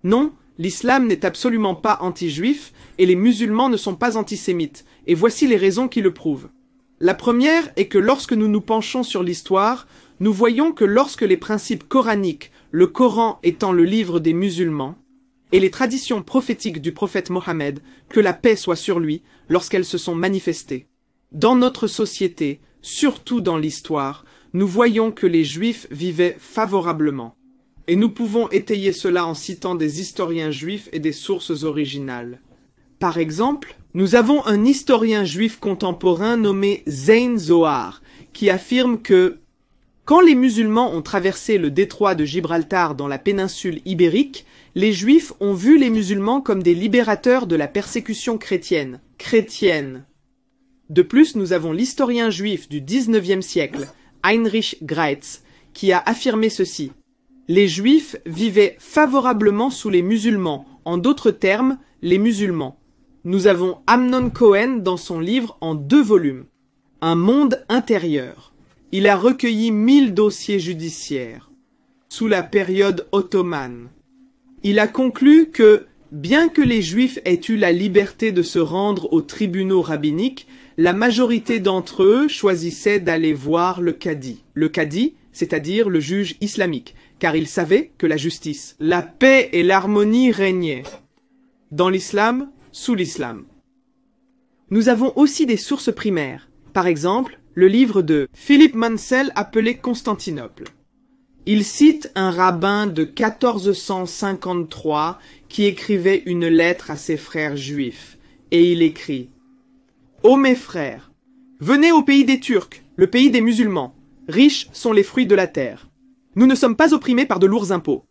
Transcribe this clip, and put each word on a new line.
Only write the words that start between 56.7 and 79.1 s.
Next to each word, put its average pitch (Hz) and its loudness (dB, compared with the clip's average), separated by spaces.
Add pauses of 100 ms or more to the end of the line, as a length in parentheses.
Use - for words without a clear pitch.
Les 190 4
Juifs 220 2 (120)
vivaient 196 2
favorablement 247 2
sous 220 -8
les 180 2
musulmans, 202 -2 (180)
en 170 -2
d'autres 240 2
termes, 247 0 (240)
les 175 2
musulmans. 196 -2 (440)
Nous 185 0
avons 185 0
Amnon 247 2
Cohen 226 2
dans 180 -2
son 165 -8
livre 220 -2
en 160 -4
deux 151 2
volumes, 156 0 (560)
Un 165 0
monde 240 2
intérieur. 175 -2 (400)
Il 190 0
a 202 4
recueilli 233 0
mille 233 4
dossiers 208 0
judiciaires. 156 -10 (560)
Sous - -6
la 190 2
période 190 -2
ottomane. 160 -4 (720)
Il 202 2
a 214 2
conclu 285 4
que, 214 6 (260)
bien 220 2
que 320 2
les 240 2
Juifs 220 0
aient 180 0
eu 226 0
la 180 4
liberté 202 0
de 175 0
se 175 -2
rendre 175 -2